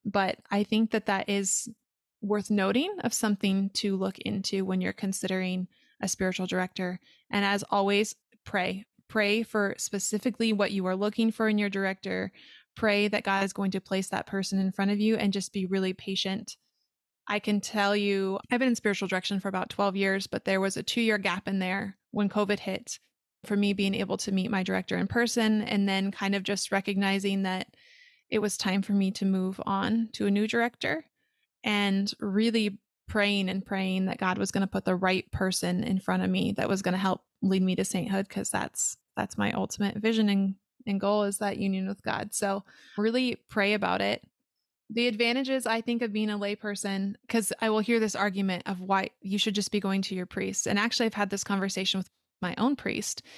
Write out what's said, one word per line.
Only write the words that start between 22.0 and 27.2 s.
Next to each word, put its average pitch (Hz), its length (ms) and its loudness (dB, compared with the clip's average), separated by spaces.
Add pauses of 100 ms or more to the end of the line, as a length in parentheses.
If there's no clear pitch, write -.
when 208 180 2
covid 202 300 2
hit - 400 -6 (460)
for 208 120 0
me 202 160 4
being 190 220 0
able 196 220 -2
to - 140 -4
meet 185 200 2
my 190 120 0
director 185 340 -2
in 185 100 0
person, 220 560 2
and 196 260 0
then 190 220 0
kind 196 240 0
of 196 80 -2
just 196 280 -2
recognizing 196 720 0